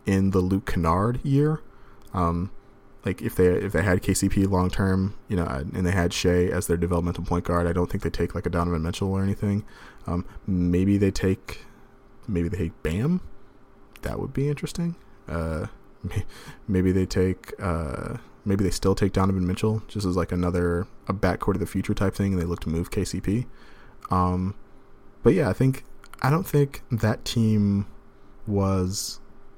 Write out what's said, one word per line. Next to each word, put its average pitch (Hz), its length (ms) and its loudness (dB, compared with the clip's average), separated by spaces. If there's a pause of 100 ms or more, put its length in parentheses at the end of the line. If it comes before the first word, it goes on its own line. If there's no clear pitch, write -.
in 98 240 4
the 95 100 4
Luke 95 260 0
Kennard 92 580 2
year. 147 380 2 (500)
Um, 87 380 0 (540)
like, 95 160 -4
if - 140 -4
they, 92 120 6
if 92 260 2
they 80 100 2
had 92 180 2
K 98 140 2
C 95 140 2
P 98 180 4
long 92 240 2
term, 95 440 2 (140)
you 107 80 -2
know, 85 80 2
and 76 400 -4
they 87 60 2
had 87 220 2
Shai 90 340 2
as 90 220 -2
their 85 80 2
developmental 87 480 0
point 87 200 -2
guard, 87 220 0
I 87 60 0
don't 87 180 0
think 98 120 -4
they 85 80 -2
take, - 240 -4
like, 85 120 -6
a 85 40 -4
Donovan 85 320 0
Mitchell 92 300 -2
or 95 100 0
anything. 101 420 -2 (420)
Um, 90 180 -4 (220)
maybe 92 500 4
they 98 140 4
take, - 560 -2 (640)
maybe 85 200 0
they 87 80 -4
take 87 260 -4
Bam. 127 380 0 (800)
That - 180 -4
would - 120 -6
be 135 160 -2
interesting. 170 480 -4 (320)
Uh, 80 380 -4 (360)
may-, 95 220 -4 (440)
maybe 92 240 4
they 92 140 2
take, 92 520 -2
uh, 82 600 -4 (260)
maybe 101 200 2
they 90 60 2
still 95 240 2
take 98 180 2
Donovan 95 340 2
Mitchell 107 420 0
just 98 180 -4
as, 90 100 0
like, 85 160 0
another, 87 540 0 (200)
a 104 60 -2
backcourt 95 420 0
of 92 60 -2
the 90 60 -2
future 95 280 -2
type 98 200 0
thing, 98 180 0
and 90 80 0
they 85 60 0
look 85 140 -2
to - 100 -4
move 82 200 -2
K 98 140 -2
C 92 160 -4
P. 110 260 0 (640)
Um, 92 440 2 (680)
but 117 120 6
yeah, 156 160 2
I - 20 2
think, 131 320 0 (380)
I 131 80 2
don't 165 160 2
think 143 440 0
that 110 360 0
team 104 600 2 (600)
was 98 760 -2 (380)